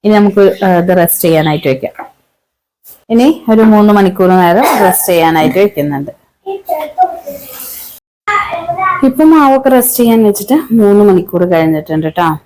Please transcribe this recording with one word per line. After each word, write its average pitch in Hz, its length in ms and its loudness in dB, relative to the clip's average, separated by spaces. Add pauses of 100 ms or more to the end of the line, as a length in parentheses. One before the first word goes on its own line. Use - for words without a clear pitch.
ഇനി 208 140 2
നമുക്ക്, 202 260 2 (200)
ആ, 190 40 0 (140)
ഇത് 180 180 0
റെസ്റ്റ് - 240 -2
ചെയ്യാനായിട്ട് 156 460 0
വെക്കാം. - 360 -8 (1080)
ഇനി 240 120 4 (260)
ഒരു 220 200 4
മൂന്ന് 208 260 4
മണിക്കൂർ 185 320 0 (120)
നേരം 175 240 2 (180)
റെസ്റ്റ് 185 280 -2
ചെയ്യാനായിട്ട് 165 520 0
വെക്കുന്നുണ്ട്. 143 480 -6 (3000)
ഇപ്പൊ 285 160 0 (100)
മാവൊക്കെ 269 420 2
റെസ്റ്റ് 247 240 -2
ചെയ്യാൻ 226 280 2
വെച്ചിട്ട് 208 280 -2 (240)
മൂന്ന് 202 300 4
മണിക്കൂർ 180 320 0 (100)
കഴിഞ്ഞിട്ടുണ്ട് 160 640 -2
ട്ടോ. 175 100 -2 (200)